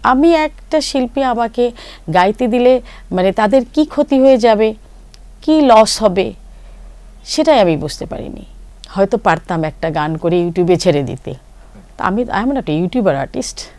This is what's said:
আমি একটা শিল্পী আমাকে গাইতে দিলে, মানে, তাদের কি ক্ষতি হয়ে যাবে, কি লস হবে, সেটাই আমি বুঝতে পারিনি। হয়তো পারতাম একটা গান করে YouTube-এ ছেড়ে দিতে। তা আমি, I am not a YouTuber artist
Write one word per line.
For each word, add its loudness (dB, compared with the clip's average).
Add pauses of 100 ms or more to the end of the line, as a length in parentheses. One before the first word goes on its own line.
আমি 2
একটা -4
শিল্পী -4
আমাকে -2 (420)
গাইতে 0
দিলে, 2 (300)
মানে, 0
তাদের 2
কি 2
ক্ষতি 0
হয়ে 6
যাবে, 2 (680)
কি 2
লস 4
হবে, 0 (920)
সেটাই 2
আমি 2
বুঝতে -10
পারিনি। -14 (440)
হয়তো -2
পারতাম -2
একটা -6
গান -4
করে -2
YouTube-এ 0
ছেড়ে 0
দিতে। -10 (600)
তা -8
আমি, -2
I -4
am -4
not -2
a -4
YouTuber -2
artist -10 (180)